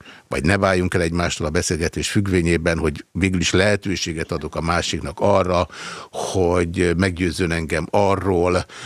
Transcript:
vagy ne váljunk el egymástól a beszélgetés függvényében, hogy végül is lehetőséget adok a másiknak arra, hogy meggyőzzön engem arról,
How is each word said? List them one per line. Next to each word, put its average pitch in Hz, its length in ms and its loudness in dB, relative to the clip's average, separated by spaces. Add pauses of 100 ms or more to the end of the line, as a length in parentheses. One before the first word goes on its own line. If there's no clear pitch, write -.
(280)
vagy 65 160 -4
ne 95 140 4
váljunk 92 360 2
el 95 60 2
egymástól 85 460 -2
a 76 40 -4
beszélgetés 80 600 -2
függvényében, 85 680 2
hogy 80 340 -2
végül 92 280 0
is 85 100 0
lehetőséget 92 840 0
adok 78 220 -6
a 76 60 -6
másiknak 80 600 -2
arra, 90 480 2 (420)
hogy 87 840 0
meggyőzzön 87 560 0
engem 82 380 -2
arról, 92 760 2 (220)